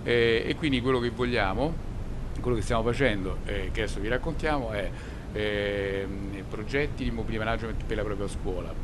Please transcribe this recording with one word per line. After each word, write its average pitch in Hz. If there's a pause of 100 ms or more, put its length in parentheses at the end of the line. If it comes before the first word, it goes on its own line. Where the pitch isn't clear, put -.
eh, 117
e 151
quindi 135
quello 127
che 120
vogliamo, 117 (480)
quello 123
che 107
stiamo 113
facendo, 107
eh, 98
che 110
adesso 104
vi 101
raccontiamo, 135
è, 101 (440)
ehm, 101 (100)
progetti 139
di 123
mobility 110
management 110
per 113
la 104
propria 101
scuola. 90 (120)